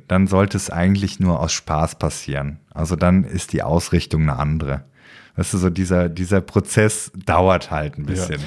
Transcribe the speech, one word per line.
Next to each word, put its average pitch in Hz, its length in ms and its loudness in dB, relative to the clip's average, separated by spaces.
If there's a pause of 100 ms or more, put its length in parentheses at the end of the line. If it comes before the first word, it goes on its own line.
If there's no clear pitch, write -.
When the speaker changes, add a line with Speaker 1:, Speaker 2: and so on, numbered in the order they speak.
Speaker 1:
dann 95 200 4
sollte 98 300 2
es - 120 -4
eigentlich 95 500 0
nur 90 200 2
aus 87 140 -2
Spaß 80 420 -2
passieren.“ 71 640 -6 (160)
Also 82 220 -2
dann 90 280 4
ist - 300 -6
die 80 80 -2
Ausrichtung 82 640 0
eine 73 140 0
andere. 73 480 -2 (500)
Weißt - 180 -4
du, 104 60 0
so 90 100 2
dieser, 90 400 0
dieser 92 320 0
Prozess - 680 0 (140)
dauert 90 460 2
halt 76 260 -4
ein 73 60 -8
Speaker 2:
Ja. 71 40 -6
Speaker 1:
bisschen. 87 400 -4